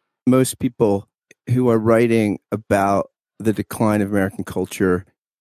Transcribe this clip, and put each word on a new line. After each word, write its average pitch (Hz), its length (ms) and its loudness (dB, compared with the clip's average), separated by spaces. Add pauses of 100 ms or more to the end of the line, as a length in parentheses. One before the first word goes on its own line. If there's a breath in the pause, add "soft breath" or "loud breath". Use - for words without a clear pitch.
(260)
Most 127 320 2
people 107 480 -2 (440)
who 123 180 2
are 113 100 2
writing 113 600 2 (120)
about 101 600 -2 (280)
the 107 140 -2
decline 104 480 -2
of 98 100 -2
American 95 340 -2
culture 92 600 -2 (360)